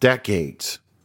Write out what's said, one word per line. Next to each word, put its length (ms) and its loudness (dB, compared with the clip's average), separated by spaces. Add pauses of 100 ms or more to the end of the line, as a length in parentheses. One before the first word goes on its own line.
decades 800 0 (260)